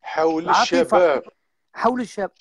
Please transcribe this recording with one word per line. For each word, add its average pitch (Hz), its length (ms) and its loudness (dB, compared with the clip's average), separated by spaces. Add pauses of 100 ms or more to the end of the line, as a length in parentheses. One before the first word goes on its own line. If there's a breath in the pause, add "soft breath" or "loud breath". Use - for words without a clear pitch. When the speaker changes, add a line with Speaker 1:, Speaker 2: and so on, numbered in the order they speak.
Speaker 1:
حول 160 420 -2
Speaker 2:
العاطفة 175 380 2
Speaker 1:
الشباب. 170 420 2 (500)
Speaker 2:
حول 247 280 -2
الشاب-، 196 400 -8